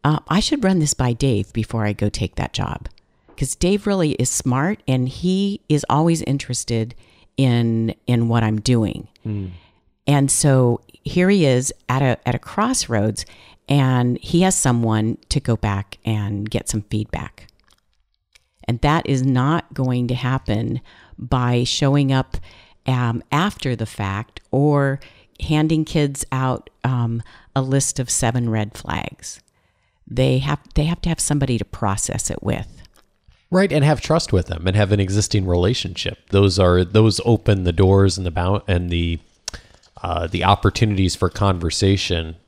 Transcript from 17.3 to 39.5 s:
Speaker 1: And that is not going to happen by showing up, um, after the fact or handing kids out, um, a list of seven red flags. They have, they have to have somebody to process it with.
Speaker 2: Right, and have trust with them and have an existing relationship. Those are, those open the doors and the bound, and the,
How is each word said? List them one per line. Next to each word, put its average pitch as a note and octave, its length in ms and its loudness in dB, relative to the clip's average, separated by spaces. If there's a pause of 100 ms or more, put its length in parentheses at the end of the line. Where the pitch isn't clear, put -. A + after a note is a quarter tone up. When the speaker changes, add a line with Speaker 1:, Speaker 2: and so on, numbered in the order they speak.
Speaker 1:
And A#2 140 -2
that D3 260 2
is C3 140 2
not C3+ 520 0
going B2 340 -2
to B2+ 60 0
happen B2+ 680 -2 (380)
by B2 460 0
showing C#3 480 0
up, C3 240 -2 (500)
um, B2 360 -2 (100)
after D3 420 -2
the A2 120 -6
fact G2 540 -8 (100)
or C#3 500 0 (400)
handing D#3 440 0
kids C#3+ 460 -2
out, C3 400 -4 (140)
um, A#2 380 -2 (340)
a C3+ 60 0
list C3+ 360 -2
of B2 120 -6
seven A#2+ 380 0
red G#2+ 280 -2
flags. - 640 -10 (680)
They B2+ 320 2
have, C#3+ 220 -2 (140)
they D3 100 2
have E3+ 180 -2
to E3+ 60 -2
have E3 120 -2
somebody C3+ 380 0
to G2 60 -4
process - 680 -4
it - 120 -8
with. - 260 -4 (840)
Speaker 2:
Right, F#3 220 2
and C#3+ 120 4
have D3+ 160 2
trust - 320 0
with F#2 140 2
them E2+ 200 -6
and F#2 100 2
have G#2 160 4
an G#2 80 2
existing G2 460 0
relationship. - 840 -2
Those G2 280 4
are, F2+ 260 6
those G#2+ 400 4
open G#2 400 2
the F2 80 2
doors F#2+ 440 4
and F#2 100 -6
the F2 40 -2
bound, F2+ 360 -2
and F2 240 0
the, E2+ 300 -2 (840)